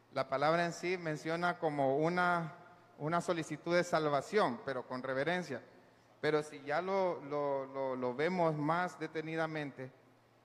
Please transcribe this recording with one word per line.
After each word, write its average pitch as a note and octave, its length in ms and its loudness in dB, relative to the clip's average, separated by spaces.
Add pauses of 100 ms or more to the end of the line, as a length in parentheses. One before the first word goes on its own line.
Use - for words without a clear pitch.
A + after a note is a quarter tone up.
(120)
la C3 160 -2
palabra D#3 360 4
en E3+ 80 0
sí F3+ 240 -2
menciona E3+ 600 -2
como C#3+ 400 2
una, F3 560 2 (440)
una E3 220 0
solicitud E3 540 -2
de F3 100 4
salvación, D3+ 800 2
pero B2+ 220 -4
con B2+ 160 -6
reverencia. C#3+ 580 -2 (600)
Pero D3+ 220 2
si C#3+ 200 -14
ya D3 180 0
lo, F#3 440 0
lo, C#3+ 420 -2
lo, C3+ 300 -2
lo B2 180 -2
vemos D#3+ 420 2
más E3+ 420 0
detenidamente, D#3 920 -4 (540)